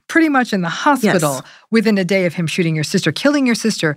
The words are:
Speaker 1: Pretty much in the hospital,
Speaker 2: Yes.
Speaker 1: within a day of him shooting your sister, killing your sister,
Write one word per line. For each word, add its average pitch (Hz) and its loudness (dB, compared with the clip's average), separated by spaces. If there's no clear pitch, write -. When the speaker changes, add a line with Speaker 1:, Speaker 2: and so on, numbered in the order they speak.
Speaker 1:
Pretty 320 2
much 254 0
in 185 0
the 165 -4
hospital, 190 0
Speaker 2:
Yes. 131 -8
Speaker 1:
within 214 2
a 190 0
day 190 0
of 175 0
him 170 -4
shooting 165 -2
your 156 -2
sister, 170 0
killing 285 0
your 240 2
sister, 170 -2